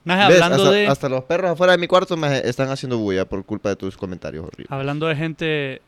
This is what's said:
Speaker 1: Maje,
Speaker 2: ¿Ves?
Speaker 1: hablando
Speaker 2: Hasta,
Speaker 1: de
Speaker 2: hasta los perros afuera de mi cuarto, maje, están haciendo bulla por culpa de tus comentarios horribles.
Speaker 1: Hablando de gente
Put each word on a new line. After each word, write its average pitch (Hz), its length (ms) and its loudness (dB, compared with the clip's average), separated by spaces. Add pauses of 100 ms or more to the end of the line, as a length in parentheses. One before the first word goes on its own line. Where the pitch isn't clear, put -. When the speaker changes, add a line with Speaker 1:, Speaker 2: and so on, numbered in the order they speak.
Speaker 1:
Maje, 185 280 4
Speaker 2:
¿Ves? 180 80 8
Speaker 1:
hablando 180 220 2
Speaker 2:
Hasta, 190 120 4
Speaker 1:
de 208 120 2
Speaker 2:
hasta 147 220 0
los 127 140 -4
perros 175 280 -2
afuera 180 220 4
de 175 40 4
mi 175 100 -2
cuarto, 185 300 2
maje, 143 300 0
están 131 220 -2
haciendo 131 280 -4
bulla 98 280 0
por 98 200 -8
culpa 104 240 -4
de 98 80 0
tus 95 180 -8
comentarios 85 500 -10
horribles. - 260 -16
Speaker 1:
Hablando 143 360 -4
de 160 80 0
gente 156 720 -6